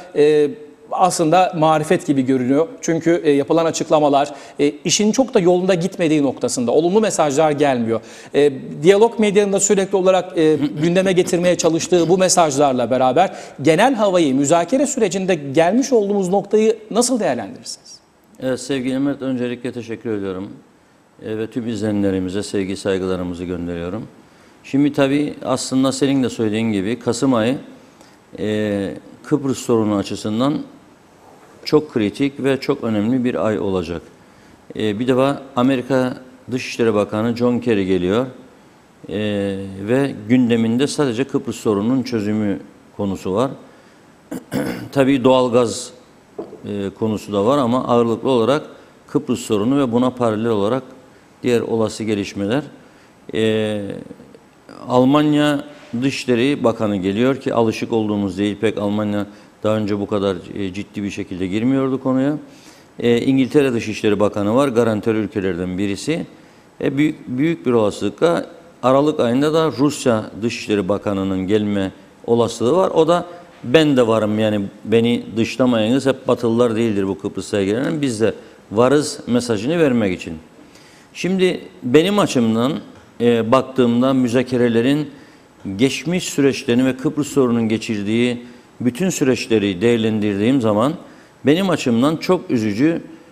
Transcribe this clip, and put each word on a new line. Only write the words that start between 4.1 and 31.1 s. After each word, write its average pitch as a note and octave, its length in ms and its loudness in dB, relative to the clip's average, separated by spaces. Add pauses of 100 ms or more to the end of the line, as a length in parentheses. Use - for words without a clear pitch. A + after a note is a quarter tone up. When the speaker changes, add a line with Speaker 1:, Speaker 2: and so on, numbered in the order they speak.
Speaker 1:
e, C#3+ 100 2
işin F#3+ 420 0
çok B3+ 220 0
da A3+ 60 4
yolunda F3+ 340 2
gitmediği D#3+ 500 0
noktasında B2 480 -2
olumlu F3 300 2
mesajlar D#3 500 2
gelmiyor. B2 500 0 (320)
E, C#3+ 180 4 (320)
Diyalog G3+ 360 4
Medya'nın G#3 340 2
da G3 60 2
sürekli F#3+ 360 0
olarak, F#3 420 2
e, D#3 180 4
<laughs> D3 260 -2
gündeme F#3 320 2
getirmeye F3 440 2
çalıştığı E3 520 2
bu E3 80 4
mesajlarla C#3+ 760 2
beraber C3 440 2 (260)
genel F3 320 4
havayı, F3+ 420 2
müzakere E3+ 520 2
sürecinde F#3+ 480 -2
gelmiş E3 580 0
olduğumuz G3+ 360 0
noktayı G#3+ 480 2 (140)
nasıl A#3+ 280 0
değerlendirirsiniz? A#2+ 760 -6 (440)
Speaker 2:
Evet, B2+ 200 -4
sevgili C3 400 -4
Mert, C#3 220 -2
öncelikle B2 500 -4
teşekkür A2+ 460 -6
ediyorum. G2 320 -6 (760)
E, A2 120 -6
ve A2 100 -6
tüm A2+ 200 -6
izleyenlerimize G2 760 -2
sevgi, G2 340 -4
saygılarımızı F2+ 680 -4
gönderiyorum. F2 640 -8 (560)
Şimdi C#3 300 0
tabii C#3+ 400 0 (120)
aslında C3 460 0
senin C3+ 320 0
de A2+ 60 0
söylediğin A2 420 -2
gibi G#2 280 -2
Kasım B2+ 340 0
ayı, A#2+ 240 2 (840)
e, G#2 540 -4 (300)
Kıbrıs C3+ 360 -2
sorunu A2 360 2
açısından A2 640 -2 (1080)